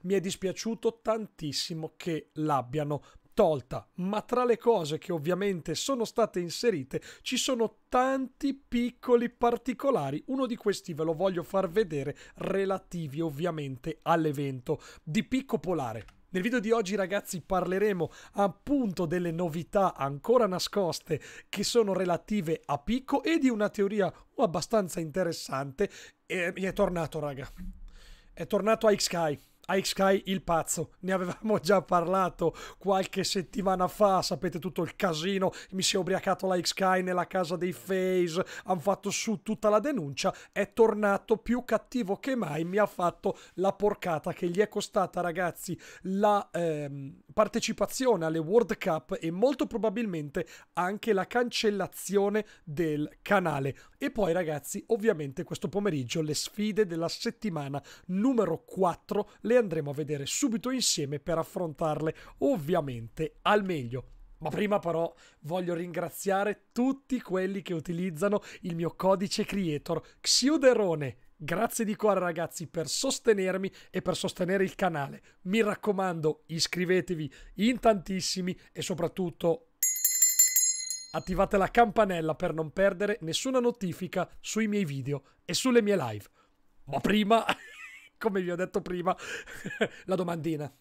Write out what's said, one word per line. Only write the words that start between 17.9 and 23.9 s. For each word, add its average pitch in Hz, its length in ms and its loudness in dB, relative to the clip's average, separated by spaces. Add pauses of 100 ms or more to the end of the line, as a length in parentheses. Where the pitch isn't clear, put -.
appunto 202 720 0
delle 170 280 0
novità 175 640 0
ancora 147 520 2
nascoste 175 760 -2 (300)
che 202 120 -4
sono 208 300 2
relative 180 720 0
a 143 140 -2
Picco 262 440 0
e 330 140 2
di 262 140 4
una 214 180 0
teoria 202 420 0 (260)